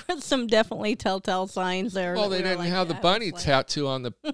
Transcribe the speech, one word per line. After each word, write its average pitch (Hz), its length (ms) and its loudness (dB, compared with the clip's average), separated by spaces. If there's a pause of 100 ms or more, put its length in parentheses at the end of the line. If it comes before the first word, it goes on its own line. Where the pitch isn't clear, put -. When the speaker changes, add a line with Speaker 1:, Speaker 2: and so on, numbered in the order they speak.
Speaker 1:
was 330 160 -4
some 254 240 0
definitely 220 480 2
telltale 190 500 -2
signs 185 460 -2
there 180 240 -2
Speaker 2:
Well, 208 120 2
Speaker 1:
that - 20 -2
Speaker 2:
they 190 80 0
Speaker 1:
we 180 40 -2
were 185 60 0
Speaker 2:
didn't 185 160 0
Speaker 1:
like, 170 60 0
Speaker 2:
have 180 180 2
the 170 60 -2
Speaker 1:
"Yeah," - 60 -6
Speaker 2:
bunny 202 260 4
Speaker 1:
it's 165 100 -4
like - 80 -8
Speaker 2:
tattoo 143 420 2
on 131 160 -2
the 123 100 -6 (220)